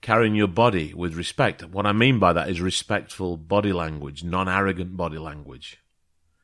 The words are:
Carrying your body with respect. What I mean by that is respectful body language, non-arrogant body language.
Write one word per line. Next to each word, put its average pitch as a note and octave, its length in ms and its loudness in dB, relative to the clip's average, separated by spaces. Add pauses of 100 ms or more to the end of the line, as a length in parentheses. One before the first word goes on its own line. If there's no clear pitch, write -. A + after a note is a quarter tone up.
Carrying A2 340 4
your G#2 120 4
body F2+ 480 2
with E2+ 200 -4
respect. F2+ 500 -2
What F#2+ 200 -4
I G#2 60 2
mean A#2+ 260 4
by F2+ 160 6
that E2 160 0
is F2 120 -2
respectful F2+ 760 -4
body G2 360 0
language, D2+ 500 -6
non-arrogant F#2 720 0
body D#2+ 220 -4
language. D2 580 -14 (680)